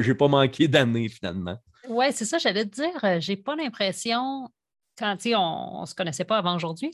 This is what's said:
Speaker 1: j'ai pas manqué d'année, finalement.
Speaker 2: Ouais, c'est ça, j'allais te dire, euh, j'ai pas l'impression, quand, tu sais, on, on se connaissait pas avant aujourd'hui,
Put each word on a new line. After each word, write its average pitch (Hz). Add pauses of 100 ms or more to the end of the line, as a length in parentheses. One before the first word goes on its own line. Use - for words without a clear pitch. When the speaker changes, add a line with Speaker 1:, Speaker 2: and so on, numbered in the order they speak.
Speaker 1:
j'ai 123
pas 143
manqué 139
d'année, 117
finalement. 90 (320)
Speaker 2:
Ouais, 247
c'est -
ça, 330
j'allais 220
te 202
dire, 330
euh, 180
j'ai 190
pas 277
l'impression, 247 (500)
quand, 208
tu 233
sais, 226
on, 165
on -
se -
connaissait 175
pas 220
avant 175
aujourd'hui, 170